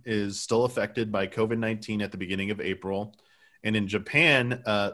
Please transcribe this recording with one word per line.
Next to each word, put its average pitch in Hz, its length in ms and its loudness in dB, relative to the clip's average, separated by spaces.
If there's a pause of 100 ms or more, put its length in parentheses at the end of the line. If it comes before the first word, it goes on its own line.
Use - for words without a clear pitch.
is 101 340 -2
still 117 260 2
affected 113 460 -2
by 98 140 0
covid 110 320 0
nineteen 110 460 -2
at 98 80 -6
the 98 60 -10
beginning 95 340 -4
of 101 100 -4
April. 95 540 -4 (480)
And 110 120 2
in 101 120 2
Japan, 123 800 2
uh, 101 260 2